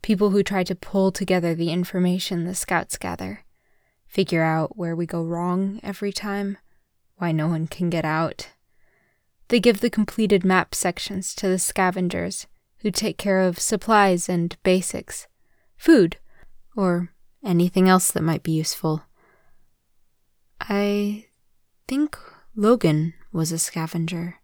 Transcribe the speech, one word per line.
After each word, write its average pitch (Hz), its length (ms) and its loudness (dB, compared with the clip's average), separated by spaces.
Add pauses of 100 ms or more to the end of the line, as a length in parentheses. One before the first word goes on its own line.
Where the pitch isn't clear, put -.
people 208 300 2
who 196 120 4
try 190 220 0
to 180 100 -4
pull 190 340 0
together 180 460 0
the 170 160 -2
information 180 720 -2
the 180 100 -6
scouts - 440 -4
gather, 185 480 -8 (640)
figure 170 360 0
out 160 320 0
where 170 180 -6
we 170 120 -4
go 165 180 -6
wrong 180 580 -2
every 202 300 -6
time, 202 460 -6 (580)
why 170 160 -2
no 156 160 2
one 165 180 0
can 175 240 -2
get 165 140 0
out. 156 460 -4 (1000)
They 233 140 4
give 214 180 4
the 240 100 0
completed 208 540 0
map 190 320 0
sections - 600 -6
to - 120 -4
the 185 120 0
scavengers, 180 880 -2 (360)
who 214 100 0
take 208 260 -4
care 190 240 2
of 180 180 0
supplies 202 720 2
and 175 340 0
basics, - 640 -2 (480)
food, 185 400 6 (640)
or 180 320 0 (340)
anything 185 460 4
else 185 200 6
that - 140 -2
might 160 180 -2
be 160 120 -2
useful. 156 500 -2 (1600)
I 208 640 -4 (640)
think 294 280 -2 (380)
Logan 170 600 2 (180)
was 165 180 -2
a 165 80 -6
scavenger. 165 840 -6